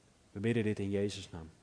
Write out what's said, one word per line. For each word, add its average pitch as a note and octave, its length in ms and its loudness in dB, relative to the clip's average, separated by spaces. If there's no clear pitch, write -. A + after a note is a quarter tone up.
We G2+ 80 -8
bidden A#2 220 2
dit G#2 160 2
in G2+ 120 -2
Jezus' G2 400 0
naam. E2 200 -12